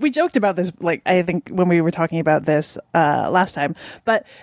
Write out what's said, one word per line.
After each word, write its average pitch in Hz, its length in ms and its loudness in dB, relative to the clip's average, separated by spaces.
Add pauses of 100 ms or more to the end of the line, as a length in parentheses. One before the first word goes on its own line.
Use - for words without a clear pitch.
we 302 100 0
joked 302 260 0
about 196 200 0
this, 180 240 -2
like, 170 260 -2
I 185 160 4
think 170 280 -4
when 180 180 0
we 175 120 4
were 165 120 2
talking 165 260 -2
about 156 280 2
this, 151 300 0 (180)
uh, 147 360 2
last 180 240 0
time, 143 220 -4 (280)
but 220 220 0 (160)